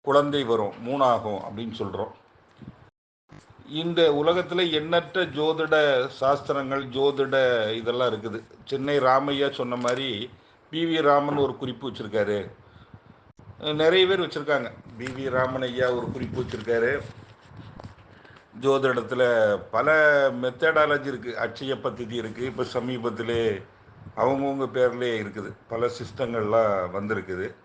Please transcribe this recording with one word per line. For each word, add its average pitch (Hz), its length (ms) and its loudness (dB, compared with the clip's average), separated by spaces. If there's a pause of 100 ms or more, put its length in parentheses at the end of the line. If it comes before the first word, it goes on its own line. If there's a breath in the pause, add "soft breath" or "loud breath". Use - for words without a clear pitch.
குழந்தை 143 440 2
வரும், 110 300 0 (120)
மூணாகும்" 117 600 2
அப்படின்னு 110 360 -10
சொல்றோம். 98 320 -6 (1600)
இந்த 165 320 0 (100)
உலகத்துல 175 600 2
எண்ணற்ற 165 520 0
ஜோதிட 151 840 2
சாஸ்திரங்கள், 139 800 0
ஜோதிட 135 500 0 (380)
இதெல்லாம் 120 380 0
இருக்குது. 107 260 -6 (260)
சென்னை 139 340 -2
ராமையா 139 520 2
சொன்ன 123 260 -6
மாதிரி 123 540 -4 (400 soft breath)
பி 160 140 -2
வி 160 180 0
ராமன் 147 340 4
ஒரு 131 200 0
குறிப்பு 127 340 -8
வச்சிருக்காரு. 104 480 -2 (1400 loud breath)
நிறைய 170 320 6
பேர் 185 180 2
வச்சிருக்காங்க. 143 460 -2 (280)
பி 120 60 -8
வி 131 260 -6
ராமன் 131 320 0
ஐயா 123 300 0
ஒரு 120 200 -2
குறிப்பு 123 300 -6
வச்சிருக்காரு. 117 600 0 (1600 loud breath)
ஜோதிடத்துல 127 640 2 (480)
பல 123 180 0 (540)
மெத்தடாலஜி 147 640 2
இருக்கு. 120 320 -6
அட்சய 120 420 -4
பத்திதி 120 360 -6
இருக்கு. 110 280 -6
இப்ப 123 280 -4
சமீபத்திலே 117 880 -2 (540)
அவங்கவங்க 139 500 0 (100)
பேர்லயே 123 460 2
இருக்குது. 101 300 -8 (160)
பல 117 300 -2
சிஸ்டங்கள்லாம் 113 800 0 (200)
வந்திருக்குது. 98 580 -4 (100)